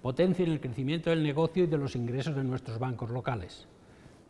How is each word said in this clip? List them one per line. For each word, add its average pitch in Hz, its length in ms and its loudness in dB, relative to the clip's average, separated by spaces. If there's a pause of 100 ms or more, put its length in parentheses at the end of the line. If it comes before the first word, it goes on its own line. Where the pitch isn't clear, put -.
potencien 175 480 4
el 151 100 0
crecimiento 139 480 -2
del 165 140 4
negocio 160 400 2
y 170 40 4
de 156 120 2
los 135 160 -2
ingresos 127 400 -2
de 135 80 0
nuestros 127 340 -4
bancos 120 320 -4
locales. 117 580 -6 (640)